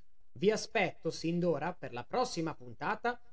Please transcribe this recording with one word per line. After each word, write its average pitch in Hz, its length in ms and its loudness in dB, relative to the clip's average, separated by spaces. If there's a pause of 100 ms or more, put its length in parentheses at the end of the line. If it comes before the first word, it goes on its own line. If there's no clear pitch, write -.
(320)
Vi 170 180 6
aspetto 190 600 2
sin 170 280 0
d'ora 170 340 2
per 131 200 -8
la 120 120 -4
prossima 170 500 0
puntata 185 680 -2 (120)